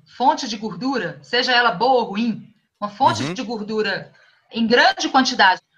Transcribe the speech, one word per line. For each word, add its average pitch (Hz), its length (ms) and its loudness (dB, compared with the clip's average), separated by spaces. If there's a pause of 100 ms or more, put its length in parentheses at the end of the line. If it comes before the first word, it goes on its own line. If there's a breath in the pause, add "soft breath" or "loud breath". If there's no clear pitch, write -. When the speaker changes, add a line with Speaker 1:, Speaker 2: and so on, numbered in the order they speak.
(160)
Speaker 1:
fonte 285 300 0
de 220 100 -8
gordura, 208 640 -6
seja 247 300 -4
ela 240 200 2
boa 233 300 2
ou 196 80 -6
ruim, 214 360 -4 (340)
uma 208 100 -8
fonte 285 340 0
Speaker 2:
Uhum. 175 100 -6
Speaker 1:
de 247 80 -8
gordura 208 680 -6 (400 soft breath)
em 233 120 0
grande 294 440 4
quantidade, 226 520 4 (180)